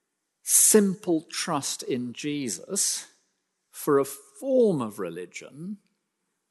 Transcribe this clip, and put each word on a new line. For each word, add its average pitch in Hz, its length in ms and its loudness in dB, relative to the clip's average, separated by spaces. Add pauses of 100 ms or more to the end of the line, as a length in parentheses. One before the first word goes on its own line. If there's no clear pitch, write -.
(420)
simple 185 880 4
trust - 540 -4
in 123 280 -4
Jesus 147 920 -4 (640)
for 143 300 2
a 135 60 2
form 233 760 0
of 104 160 -6
religion 98 800 -10 (720)